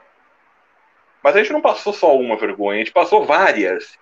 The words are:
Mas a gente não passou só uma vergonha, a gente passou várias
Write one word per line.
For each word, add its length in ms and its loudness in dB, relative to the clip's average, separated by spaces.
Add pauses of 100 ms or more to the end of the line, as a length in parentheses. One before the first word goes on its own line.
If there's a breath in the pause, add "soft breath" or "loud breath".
(1200)
Mas 120 2
a 40 4
gente 140 0
não 80 -2
passou 300 0
só 240 2
uma 220 -2
vergonha, 380 -4
a 80 -4
gente 80 -10
passou 340 2
várias 760 0